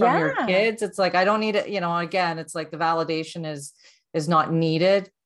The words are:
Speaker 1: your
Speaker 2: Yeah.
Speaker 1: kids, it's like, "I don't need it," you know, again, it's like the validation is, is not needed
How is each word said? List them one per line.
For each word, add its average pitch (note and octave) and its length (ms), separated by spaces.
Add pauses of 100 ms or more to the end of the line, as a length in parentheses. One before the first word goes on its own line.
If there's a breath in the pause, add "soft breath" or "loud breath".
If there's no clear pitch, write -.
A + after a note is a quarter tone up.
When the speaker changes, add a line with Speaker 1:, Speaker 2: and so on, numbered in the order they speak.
(180)
Speaker 1:
your - 220
Speaker 2:
Yeah. C4+ 80
Speaker 1:
kids, G#3+ 340
it's G3+ 160
like, F3+ 160
"I F3+ 100
don't G#3+ 160
need G#3+ 160
it," - 140
you G3+ 100
know, E3+ 180
again, E3+ 420
it's D#3+ 160
like D#3 160
the E3 60
validation E3 680
is, D3 280 (380 soft breath)
is D#3 160
not D#3+ 240
needed E3 600 (140)